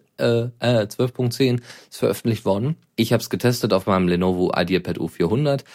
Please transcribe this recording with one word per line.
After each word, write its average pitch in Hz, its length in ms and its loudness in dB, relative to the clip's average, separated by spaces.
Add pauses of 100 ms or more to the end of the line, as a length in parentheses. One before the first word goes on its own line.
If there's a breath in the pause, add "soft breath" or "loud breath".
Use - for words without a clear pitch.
(160)
äh, 117 320 0 (120)
äh, 117 280 2
zwölf 123 260 -4
Punkt 123 200 -2
zehn 123 260 0 (300 loud breath)
ist - 80 -20
veröffentlicht 110 480 -2
worden. 107 320 -2 (220)
Ich 117 140 2
hab's 113 160 0
getestet 120 440 0
auf 92 120 0
meinem 92 220 2
Lenovo 90 480 2
IdeaPad 87 440 -2
U 78 80 -4
vierhundert 139 680 0